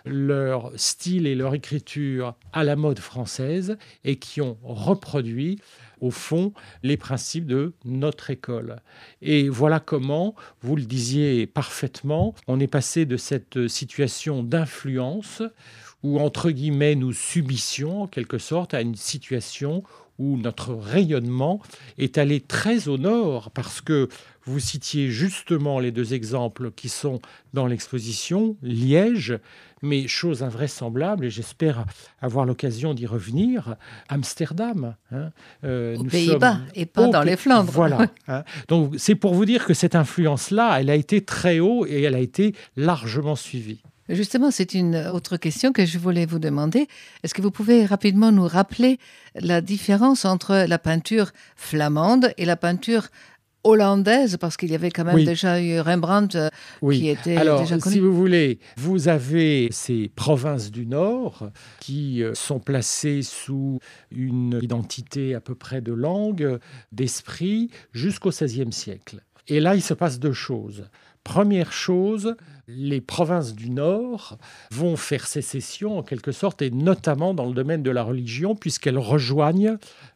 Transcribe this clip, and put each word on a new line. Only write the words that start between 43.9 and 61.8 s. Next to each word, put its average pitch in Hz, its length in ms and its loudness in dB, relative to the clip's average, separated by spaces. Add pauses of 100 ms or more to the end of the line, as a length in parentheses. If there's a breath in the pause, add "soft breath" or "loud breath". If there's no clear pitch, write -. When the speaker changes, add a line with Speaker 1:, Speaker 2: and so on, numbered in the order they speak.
Speaker 2:
Justement, 208 380 2
c'est 190 240 -2
une 175 220 2 (180)
autre 175 240 -4
question 170 340 0
que 220 140 4
je 170 140 -2
voulais 175 260 0
vous 165 140 -2
demander. 156 480 0 (340 loud breath)
Est-ce - 140 -6
que 190 80 -2
vous 202 80 2
pouvez 220 340 6
rapidement 202 460 4
nous 190 160 6
rappeler 214 500 2 (380 soft breath)
la 170 260 2
différence 202 640 2
entre 190 420 2
la 170 120 2
peinture 175 500 0 (260 soft breath)
flamande 160 840 2
et 175 60 -2
la 170 100 2
peinture 180 540 0 (540 soft breath)
hollandaise, 208 720 6
parce 165 200 -4
qu'il 170 140 -4
y - 20 2
avait 160 160 -2
quand 170 140 -2
même 170 100 2
Speaker 1:
Oui. 160 120 8
Speaker 2:
déjà 175 360 2
eu 170 180 0
Rembrandt, 180 560 2
euh, 156 140 0 (320 loud breath)
Speaker 1:
Oui. 139 200 4
Speaker 2:
qui 156 80 2
était 170 280 0
Speaker 1:
Alors, 156 240 6
Speaker 2:
déjà 170 160 0
connu. 185 160 0
Speaker 1:
si 208 60 4
vous 190 120 6
voulez, 175 460 4 (200 soft breath)
vous 160 320 0
avez 151 600 2
ces 110 460 -4
provinces 135 560 0
du 117 160 -8
Nord 165 640 -2 (280 loud breath)
qui, 135 440 -4